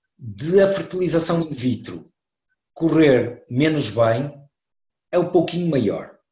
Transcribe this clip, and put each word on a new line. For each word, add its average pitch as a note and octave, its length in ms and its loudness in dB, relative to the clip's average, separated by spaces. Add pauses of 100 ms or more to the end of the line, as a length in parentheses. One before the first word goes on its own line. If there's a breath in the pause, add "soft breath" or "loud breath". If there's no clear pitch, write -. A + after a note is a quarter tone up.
(180)
de C#3+ 440 0
a G3 100 2
fertilização E3+ 680 -2
in D#3 80 -8
vitro A#2 600 -6 (640)
correr D3+ 760 2
menos C#3 400 0
bem A#2 420 0 (800)
é F3 60 2
um E3+ 120 0
pouquinho E3+ 400 0
maior, G2+ 460 -2 (160)